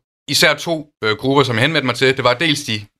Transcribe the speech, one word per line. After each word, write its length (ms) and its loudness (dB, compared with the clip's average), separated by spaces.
især 260 2
to, 340 -6
øh, 120 0
grupper, 260 2
som 140 0
jeg 60 2
henvendte 240 0
mig 80 -2
til. 220 2
Det 80 -6
var 100 4
dels 280 -2
de, 220 -6